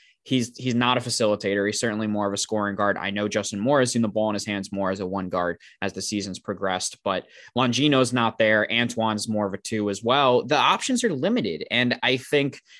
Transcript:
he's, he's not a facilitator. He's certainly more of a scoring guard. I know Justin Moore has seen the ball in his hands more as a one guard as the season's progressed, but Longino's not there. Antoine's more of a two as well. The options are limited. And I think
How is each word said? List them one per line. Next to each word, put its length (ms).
he's, 340
he's 180
not 220
a 40
facilitator. 680
He's 140
certainly 260
more 200
of 60
a 60
scoring 360
guard. 220
I 140
know 180
Justin 320
Moore 200
has 120
seen 80
the 80
ball 220
in 40
his 120
hands 260
more 180
as 100
a 60
one 220
guard 300
as 100
the 80
season's 380
progressed, 640
but 220
Longino's 600
not 240
there. 340
Antoine's 560
more 180
of 60
a 60
two 320
as 120
well. 400
The 140
options 480
are 80
limited. 580
And 320
I 140
think 440